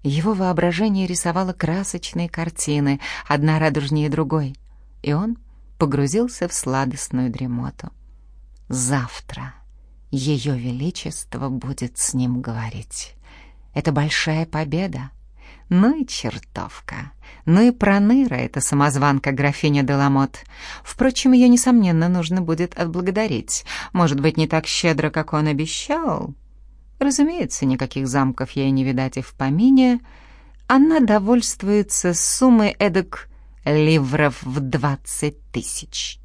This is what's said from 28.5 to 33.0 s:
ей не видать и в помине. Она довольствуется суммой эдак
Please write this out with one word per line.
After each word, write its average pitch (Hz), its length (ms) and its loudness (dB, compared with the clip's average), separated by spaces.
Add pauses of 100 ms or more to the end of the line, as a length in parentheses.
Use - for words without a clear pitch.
ей 135 180 0
не 135 140 2
видать 131 340 -2
и 131 40 -6
в - 120 -16
помине. 247 680 4 (680)
Она 302 340 6
довольствуется 208 1120 2
суммой 226 680 4
эдак 185 500 -2 (360)